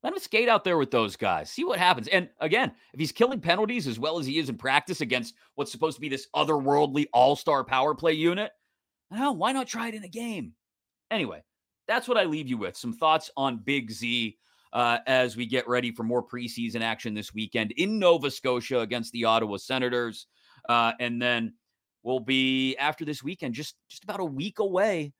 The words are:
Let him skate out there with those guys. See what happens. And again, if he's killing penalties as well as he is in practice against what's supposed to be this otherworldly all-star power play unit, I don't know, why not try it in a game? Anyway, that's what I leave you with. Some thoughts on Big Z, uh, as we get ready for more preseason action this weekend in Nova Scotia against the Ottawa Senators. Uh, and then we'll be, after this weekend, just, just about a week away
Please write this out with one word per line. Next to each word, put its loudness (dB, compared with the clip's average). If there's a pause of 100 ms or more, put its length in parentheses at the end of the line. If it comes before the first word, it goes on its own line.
Let -2
him -6
skate 0
out 4
there 2
with 0
those 2
guys. 0
See -6
what -2
happens. 4
And 2 (100)
again, 0 (220)
if -14
he's -2
killing 2
penalties 0
as -4
well -2
as -4
he -2
is -2
in -6
practice 0
against -2 (200)
what's -4
supposed -2
to -16
be -8
this -6
otherworldly 2
all-star 4
power 2
play 2
unit, 0 (600)
I -12
don't -2
know, 2
why 0
not -2
try -6
it -8
in -12
a -16
game? -8 (580)
Anyway, -4 (440)
that's 0
what 2
I 4
leave -2
you -2
with. -6
Some -8
thoughts 2
on 0
Big -4
Z, -4 (340)
uh, 2
as 2
we -4
get -2
ready 0
for -8
more 0
preseason -6
action -4
this -10
weekend -4
in -2
Nova 6
Scotia -2
against -4
the -4
Ottawa 4
Senators. -2 (420)
Uh, 4
and -2
then 0 (480)
we'll -2
be, 2
after -2
this -8
weekend, -6
just, -10 (140)
just -20
about -8
a -2
week -6
away 0